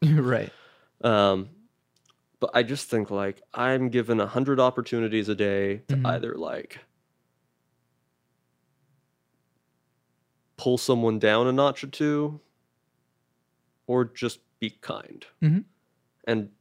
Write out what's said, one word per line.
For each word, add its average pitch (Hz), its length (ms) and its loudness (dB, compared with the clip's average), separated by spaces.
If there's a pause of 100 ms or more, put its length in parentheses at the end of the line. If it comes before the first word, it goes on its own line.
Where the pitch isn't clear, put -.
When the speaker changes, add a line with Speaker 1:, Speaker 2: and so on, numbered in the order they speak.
Speaker 1:
<laughs> - 20 4
Right. 127 480 2 (500)
Speaker 2:
Um, 101 480 2 (920)
but - 140 -2
I 120 80 4
just 123 260 -6
think, 107 220 -2
like, 98 320 -6 (140)
I'm 127 340 0
given 117 300 0
a 101 80 0
hundred 131 320 0
opportunities 117 680 0
a 107 80 -2
day 98 420 0 (100)
to 139 80 0
Speaker 1:
Mm-hmm. 131 100 0
Speaker 2:
either, - 300 -4
like, - 460 -10 (3750)
pull 127 200 2
someone 113 420 0
down 110 280 4
a 127 40 2
notch 135 320 0
or 139 40 -12
two, 147 520 -2 (1500)
or 123 200 2
just 120 340 -8 (200)
be 110 120 -6
kind. - 540 -14 (160)
Speaker 1:
Mm-hmm. 160 180 4 (640)
Speaker 2:
And 110 240 -2 (120)